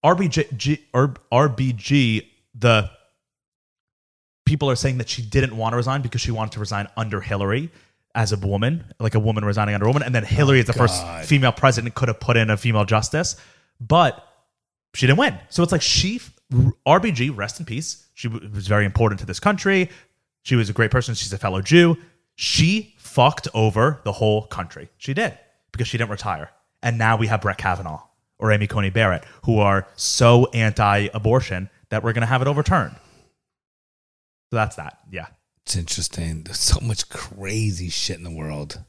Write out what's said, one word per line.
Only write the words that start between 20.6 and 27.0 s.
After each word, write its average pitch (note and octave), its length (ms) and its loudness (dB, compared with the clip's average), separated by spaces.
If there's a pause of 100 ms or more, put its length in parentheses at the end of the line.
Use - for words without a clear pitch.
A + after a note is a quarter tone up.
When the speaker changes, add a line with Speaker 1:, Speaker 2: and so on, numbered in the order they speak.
Speaker 1:
a F2 40 -6
great G#2+ 180 2
person. A#2+ 220 0
She's - 200 -6
a F#2+ 40 -8
fellow F#2+ 240 -4
Jew. E3 360 6 (380)
She G3+ 640 0
fucked - 540 0
over A2 520 0
the G2+ 80 -4
whole G#2+ 340 0
country. - 500 -12
She - 160 -8
did D#3 240 -4 (360)
because A#2+ 160 -4
she - 80 -6
didn't A2 140 -4
retire. F2+ 400 -6 (300)
And A#2 160 -2
now A2+ 200 2